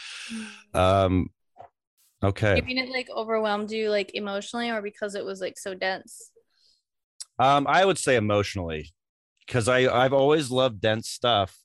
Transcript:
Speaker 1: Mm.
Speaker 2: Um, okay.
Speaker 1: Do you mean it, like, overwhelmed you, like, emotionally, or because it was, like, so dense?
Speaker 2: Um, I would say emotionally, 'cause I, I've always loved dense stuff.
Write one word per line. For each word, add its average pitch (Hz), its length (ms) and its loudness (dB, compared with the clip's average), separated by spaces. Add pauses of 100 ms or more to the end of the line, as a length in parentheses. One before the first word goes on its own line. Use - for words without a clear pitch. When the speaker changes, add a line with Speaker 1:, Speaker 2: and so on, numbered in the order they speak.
(320)
Speaker 1:
Mm. 220 200 -10 (220)
Speaker 2:
Um, 92 560 4 (920)
okay. 101 320 2
Speaker 1:
Do - 60 2
you 247 60 -4
mean 254 100 -4
it, 254 120 -4
like, 254 200 -6
overwhelmed 214 640 -2
you, 220 180 -2
like, 202 240 -2
emotionally, 208 560 -6
or 220 120 -4
because 208 340 -8
it 196 100 -8
was, 190 160 -10
like, 180 160 -8
so 196 160 -10
dense? 185 580 -8 (1080)
Speaker 2:
Um, 139 280 4
I 160 160 4
would 190 140 2
say 135 180 2
emotionally, 98 800 -2 (540)
'cause 117 200 0
I, 127 260 4
I've 127 200 4
always 139 380 2
loved 127 300 0
dense 110 280 0
stuff. 107 560 0